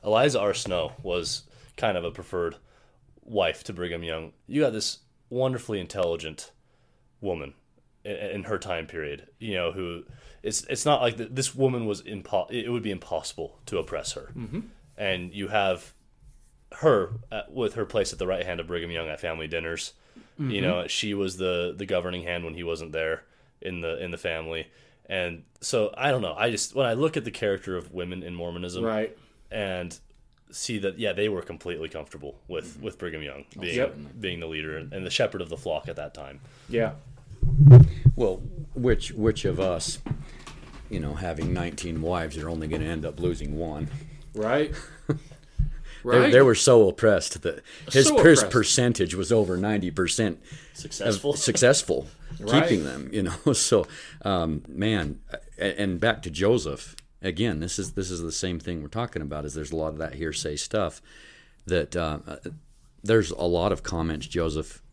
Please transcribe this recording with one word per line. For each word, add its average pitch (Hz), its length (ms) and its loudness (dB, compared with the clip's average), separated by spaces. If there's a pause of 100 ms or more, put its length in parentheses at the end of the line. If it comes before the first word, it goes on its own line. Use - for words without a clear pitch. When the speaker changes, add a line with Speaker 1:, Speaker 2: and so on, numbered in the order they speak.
Speaker 1:
Eliza 120 360 4
R. 101 140 2
Snow 87 400 -4 (100)
was 87 400 -4 (340)
kind 104 200 0
of 85 60 -2
a 85 80 -4
preferred 87 440 -6 (680)
wife 92 420 -2
to 104 80 -10
Brigham 85 300 -6
Young. 80 300 -8 (140)
You 143 140 -2
got 127 120 2
this - 260 -6 (300)
wonderfully 123 500 -4
intelligent 85 720 -4 (680)
woman 78 340 -6 (500)
in, 104 120 -8
in 98 300 -8
her 104 120 -4
time 82 300 -6
period, 73 400 -10 (120)
you 110 140 -8
know, 87 180 -2
who 87 320 -8 (380)
it's, - 240 -6
it's 135 200 -6
not 143 160 2
like 113 160 0
th-, 113 140 -8
this 131 220 -4
woman 127 320 0
was 101 160 -4
impo-, 95 500 -4
it 117 180 -6
would 120 140 -4
be 104 80 -2
impossible - 760 -8
to 98 100 -4
oppress 78 360 -6
her. - 220 -14
Speaker 2:
Mm-hmm. 120 260 -10 (360)
Speaker 1:
And 95 360 -4
you 98 140 -6
have 95 460 0 (800)
her 107 400 2 (180)
at, 110 200 -10
with 113 240 -4
her 110 100 -4
place 101 280 -2
at - 60 -14
the 92 80 -2
right 92 180 -2
hand 87 140 -6
of 82 80 -8
Brigham 85 240 -6
Young 82 160 -6
at 76 120 -10
family 80 280 -6
dinners, 82 460 -6 (460)
Speaker 2:
Mm-hmm. 139 120 -4
Speaker 1:
you 101 100 -2
know, 90 260 0
she 104 260 -4
was 95 240 -4
the, 90 400 -2
the 98 80 -8
governing 90 380 -2
hand 87 220 -6
when 80 100 -8
he 87 80 -10
wasn't 82 300 -6
there 80 300 -4 (380)
in 90 200 -8
the, 80 220 -6
in 87 80 -8
the 85 60 -10
family. 80 500 -6 (380)
And 87 380 -6 (160)
so, 107 380 -2
I 139 140 0
don't 127 100 0
know. 85 160 -4
I 113 120 0
just, - 240 -6
when 135 140 0
I 117 60 0
look 156 240 0
at 117 80 -6
the 113 60 -6
character 98 460 -4
of 82 160 -10
women 90 300 -8
in 87 100 -12
Mormonism 87 500 -8
Speaker 2:
Right. 110 320 -2 (360)
Speaker 1:
and 92 460 -6 (520)
see - 300 -8
that, 95 180 -4
yeah, 110 160 -2
they 101 160 0
were 90 120 -4
completely 80 480 -10
comfortable 71 580 -14
with, 82 280 -10
Speaker 3:
Mm-hmm. 69 100 -16
Speaker 1:
with - 120 -10
Brigham 78 240 -10
Young 69 220 -12 (140)
Speaker 3:
Oh, - 40 -12
Speaker 1:
being, 85 140 -4
Speaker 2:
Yep. 131 140 0
Speaker 3:
certainly. 73 300 -14
Speaker 1:
being 90 200 -6
the 82 80 -8
leader 78 300 -8
and, 80 160 -12
and 92 120 -10
the 90 60 -8
shepherd 107 300 0
of 82 80 -8
the - 80 -8
flock 78 320 -6
at - 80 -10
that 73 160 -12
time. 69 260 -16 (300)
Speaker 2:
Yeah. 113 240 0 (1200)
Speaker 3:
Well, 98 220 2 (360)
which, 123 380 2
which 110 340 0
of 92 140 0
us, 90 400 -2 (920)
you 98 100 -4
know, 73 160 -4
having 82 380 -4
nineteen 82 480 -4
wives, 82 360 -2
are 78 120 -6
only 78 180 -6
gonna 78 180 -4
end 80 200 -6
up 76 140 -8
losing 80 380 -2
one? 80 320 -6 (440)
Speaker 2:
Right. 127 400 -2 (340)
Speaker 3:
<laughs> 151 80 0 (880)
They, 123 60 -4
Speaker 2:
Right. 247 220 8
Speaker 3:
they 131 100 12
were 123 140 10
so 113 340 8
oppressed - 540 2
that 73 180 -4 (300)
his, 135 160 8
Speaker 2:
So 302 160 4
Speaker 3:
his 151 160 12
Speaker 2:
oppressed. 101 100 2
Speaker 3:
percentage 110 640 2
was 92 180 -2
over 98 240 4
ninety 95 360 0
percent 92 500 0
of - 380 -20
Speaker 1:
Successful. 117 540 -2
Speaker 3:
successful 120 760 2 (160)
Speaker 2:
<laughs> - 160 -12
Right. 127 280 4
Speaker 3:
keeping 87 180 2
them, 67 280 -8
you 104 80 0
know. 90 320 0
<laughs> - 0 -
So, 101 320 4 (380)
um, 82 440 0
man, 87 520 -2 (400)
a-, 95 200 -2
and 92 200 -2
back 110 240 0
to 87 80 -8
Joseph, 85 640 0 (260)
again, 90 380 -2
this 85 180 -6
is, 92 140 -6
this 92 180 -6
is 90 100 -6
the 82 120 -6
same 90 280 -4
thing 85 220 -8
we're 73 60 -12
talking 113 340 -6
about, 73 240 -8
is 71 80 -8
there's 76 180 -8
a 82 40 -4
lot 80 140 -2
of 76 100 -10
that 76 160 -6
hearsay 76 400 -4
stuff - 480 -4 (640)
that, 87 280 0
uh, 78 300 -2
uh, 78 120 -12 (640)
there's 104 260 4
a 82 140 -4
lot 87 280 2
of 90 120 -4
comments 82 420 -4
Joseph 80 560 -4 (120)